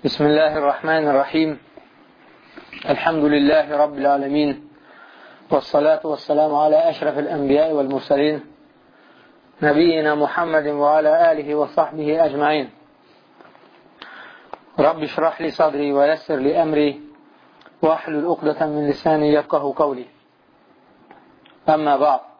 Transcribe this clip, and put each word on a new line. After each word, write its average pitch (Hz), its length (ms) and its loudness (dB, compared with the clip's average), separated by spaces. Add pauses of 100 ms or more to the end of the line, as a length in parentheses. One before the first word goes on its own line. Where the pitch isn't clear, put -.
بسم 147 200 0
الله 151 340 2
الرحمن 151 500 0
الرحيم. 147 500 0 (1300)
الحمد 160 360 0
لله 147 520 2
رب 147 220 0
العالمين. 139 720 -2 (840)
والصلاة 151 540 0
والسلام 151 500 -2
على 156 360 2
أشرف 151 280 -4
الأنبياء 143 540 0
والمرسلين. 143 680 0 (1200)
نبينا 156 520 2
محمد 156 520 -2
وعلى 151 680 2
آله 147 220 -4
وصحبه 156 680 0
أجمعين. 147 460 -2 (2000)
رب 156 240 2
اشرح 156 380 -4
لي 160 100 -4
صدري 143 420 -2
ويسر 147 440 0
لي 151 260 0
أمري 147 380 0 (840)
واحلل 156 440 -2
عقدة 156 400 -2
من 147 240 -4
لساني 151 440 2
يفقهوا 143 400 0
قولي. 135 320 -2 (1600)
Amma 151 320 2
ba'd. 143 240 0 (180)